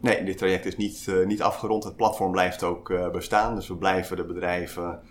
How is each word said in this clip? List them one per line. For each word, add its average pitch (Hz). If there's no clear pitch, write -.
Nee, 110
dit 95
traject 92
is 90
niet, 104
eh, 92
niet 104
afgerond. 107
Het 92
platform 101
blijft 90
ook, 87
eh, 90
bestaan, 104
dus 92
we 92
blijven 92
de 87
bedrijven, 87